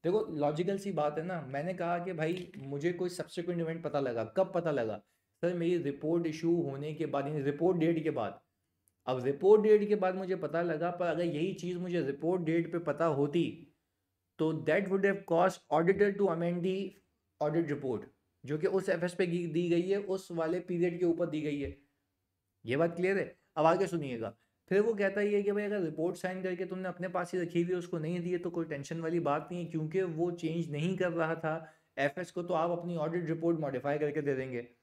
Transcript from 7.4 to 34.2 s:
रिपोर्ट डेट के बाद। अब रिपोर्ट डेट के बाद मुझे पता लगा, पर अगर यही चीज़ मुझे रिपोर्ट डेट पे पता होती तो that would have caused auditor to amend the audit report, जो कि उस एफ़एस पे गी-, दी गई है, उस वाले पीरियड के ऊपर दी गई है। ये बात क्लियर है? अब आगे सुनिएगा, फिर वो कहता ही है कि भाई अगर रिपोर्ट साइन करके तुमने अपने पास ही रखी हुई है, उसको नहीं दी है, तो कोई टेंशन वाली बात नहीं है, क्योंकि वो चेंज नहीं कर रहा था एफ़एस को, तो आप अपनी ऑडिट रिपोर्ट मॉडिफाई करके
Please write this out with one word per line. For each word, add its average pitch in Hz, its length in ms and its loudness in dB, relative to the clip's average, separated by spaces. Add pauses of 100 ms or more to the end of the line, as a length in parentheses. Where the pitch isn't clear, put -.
रिपोर्ट 160 360 2
डेट 160 240 4
के 156 100 0
बाद। 110 280 -4 (680)
अब 127 180 -2
रिपोर्ट 185 380 8
डेट 208 260 6
के 208 80 4
बाद 185 180 2
मुझे 185 240 -2
पता 156 240 0
लगा, 170 280 0
पर 175 160 -2
अगर 165 200 0
यही 165 280 0
चीज़ 175 240 -6
मुझे 175 240 -2
रिपोर्ट 160 400 0
डेट 165 300 0
पे 175 140 -2
पता 156 200 2 (100)
होती 147 280 2 (920)
तो 160 140 2 (120)
that 185 260 2
would 196 140 2
have 196 220 2
caused 175 340 4 (120)
auditor 190 400 4
to 202 180 2
amend 170 320 0
the 190 160 0 (640)
audit 151 300 2
report, 127 320 -2 (420)
जो 147 140 -4
कि 175 100 0
उस 185 200 0
एफ़एस 175 260 0
पे 185 120 2
गी-, 170 260 -2
दी 170 180 2
गई 170 120 4
है, 190 160 0
उस 190 340 -4
वाले 165 300 0
पीरियड 175 360 0
के 180 80 0
ऊपर 165 240 2
दी 151 120 -2
गई 147 180 -4
है। 135 160 -6 (880)
ये 117 120 0
बात 170 200 2
क्लियर 185 220 2
है? 151 60 0 (320)
अब 156 100 4
आगे 185 200 4
सुनिएगा, 131 480 -4 (360)
फिर 190 120 6
वो 226 120 2
कहता 202 260 0
ही 208 140 2
है 202 80 2
कि 202 100 0
भाई 208 120 -2
अगर 208 180 -2
रिपोर्ट 160 340 -2
साइन 185 260 -6
करके 185 240 -4
तुमने 185 220 -6
अपने 180 200 -6
पास 180 260 -4
ही 180 60 0
रखी 170 220 0
हुई 175 100 0
है, 180 60 0
उसको 175 200 -4
नहीं 170 220 -2
दी 175 120 -2
है, 175 60 0
तो 175 120 -4
कोई 165 160 -4
टेंशन 151 340 -6
वाली 165 220 0
बात 151 280 0
नहीं 175 140 -6
है, 165 60 -10
क्योंकि 165 320 -2 (120)
वो 175 180 0
चेंज 165 400 -4
नहीं 170 240 0
कर 180 160 0
रहा 165 240 0
था 160 180 -2 (440)
एफ़एस 175 320 0
को, 175 120 -4
तो 175 120 -2
आप 170 240 2
अपनी 170 200 -6
ऑडिट 165 300 -2
रिपोर्ट 165 320 0
मॉडिफाई 143 380 -2
करके 147 240 -2